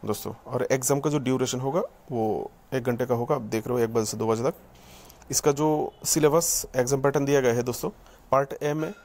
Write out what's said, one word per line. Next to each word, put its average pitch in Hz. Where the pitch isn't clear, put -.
दोस्तों। 104
और 127
exam 135
का 147
जो 147
duration 127
होगा 135
वो 110
एक 131
घंटे 123
का 123
होगा, 120
आप 127
देख 113
रहे 123
हो, -
एक 113
बजे 113
से 113
दो 113
बजे 113
तक। 156
इसका -
जो 151
syllabus 156
exam 127
pattern 139
दिया 143
गया 120
है 120
दोस्तों, 127
part 139
ए 147
में 156